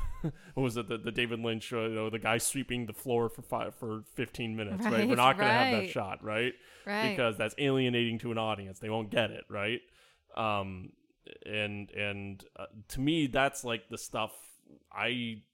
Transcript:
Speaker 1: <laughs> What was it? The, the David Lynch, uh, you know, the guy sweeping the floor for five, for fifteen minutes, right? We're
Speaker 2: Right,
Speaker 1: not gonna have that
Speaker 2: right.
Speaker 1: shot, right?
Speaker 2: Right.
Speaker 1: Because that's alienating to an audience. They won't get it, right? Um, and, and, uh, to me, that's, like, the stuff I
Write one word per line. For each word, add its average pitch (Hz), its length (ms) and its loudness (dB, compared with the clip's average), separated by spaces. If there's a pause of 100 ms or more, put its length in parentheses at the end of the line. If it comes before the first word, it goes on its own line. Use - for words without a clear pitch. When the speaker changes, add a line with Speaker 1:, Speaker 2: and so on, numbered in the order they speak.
(220)
Speaker 1:
<laughs> 156 100 -2 (220)
What 135 100 0
was 117 140 0
it? 110 120 -2
The, 117 80 0
the 113 160 -4
David 117 260 0
Lynch, 113 320 -2
uh, 117 120 -2
you 113 120 -2
know, 110 140 -2
the 110 100 -4
guy 110 180 2
sweeping 123 480 -2
the 107 80 -8
floor 117 360 2
for - 120 -10
five, 117 340 -4
for 110 280 -6 (120)
fifteen 113 400 -4
minutes, 110 280 -2
right? 214 100 2 (140)
We're 262 80 4
Speaker 2:
Right, - 20 4
Speaker 1:
not 175 200 8
gonna 208 160 4
have 254 180 4
that 226 60 4
Speaker 2:
right. 190 120 -2
Speaker 1:
shot, 104 340 -4
right? 113 300 0 (320)
Speaker 2:
Right. 214 260 0
Speaker 1:
Because 117 260 2
that's 110 200 -2
alienating 123 600 2
to 120 120 -4
an 110 60 -2
audience. 101 420 -2
They 110 100 -6
won't 110 220 -2
get 107 200 2
it, - 180 -12
right? 104 300 -2 (560)
Um, 98 560 0 (540)
and, 104 460 -4
and, 101 520 -6 (140)
uh, - 80 -10 (240)
to 135 100 -4
me, 151 280 4
that's, 135 360 0
like, 117 260 -4
the 117 80 -6
stuff 110 340 -6 (600)
I 113 500 -2 (120)